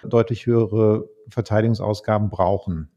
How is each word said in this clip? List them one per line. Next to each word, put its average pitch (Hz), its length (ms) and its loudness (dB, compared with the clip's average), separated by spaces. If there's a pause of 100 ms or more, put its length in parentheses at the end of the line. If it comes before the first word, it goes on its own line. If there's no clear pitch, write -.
deutlich 117 440 0
höhere 110 600 2 (200)
Verteidigungsausgaben 107 1040 -2
brauchen. 90 640 -2